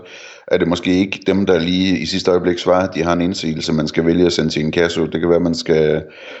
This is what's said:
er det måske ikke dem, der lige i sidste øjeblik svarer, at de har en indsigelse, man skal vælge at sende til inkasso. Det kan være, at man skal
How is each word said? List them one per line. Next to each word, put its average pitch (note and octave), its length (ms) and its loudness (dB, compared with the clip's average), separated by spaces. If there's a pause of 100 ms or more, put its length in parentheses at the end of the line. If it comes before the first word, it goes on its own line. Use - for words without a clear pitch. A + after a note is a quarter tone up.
(460)
er F2+ 120 2
det F2 100 0
måske F2+ 300 0
ikke G2 280 -2
dem, F#2+ 200 2
der F2+ 120 4
lige F2+ 400 0
i D#2+ 80 -6
sidste F2+ 240 -2
øjeblik F2 280 2
svarer, F#2 300 2
at - 60 -12
de D#2+ 80 -2
har E2+ 100 0
en F2 80 0
indsigelse, E2+ 520 -4
man D2+ 160 0
skal E2 180 -2
vælge F2 200 4
at E2+ 60 2
sende D#2 180 -2
til D2+ 120 -2
inkasso. E2+ 440 0
Det D#2+ 140 -4
kan F2 80 0
være, E2+ 80 4
at E2+ 60 2
man E2+ 120 0
skal D#2 480 2 (380)